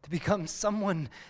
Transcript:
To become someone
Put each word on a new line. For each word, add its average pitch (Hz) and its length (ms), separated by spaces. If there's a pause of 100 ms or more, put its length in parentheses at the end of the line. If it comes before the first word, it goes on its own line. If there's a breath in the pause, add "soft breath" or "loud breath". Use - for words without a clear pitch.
To 147 60
become 175 380
someone 202 640 (200 loud breath)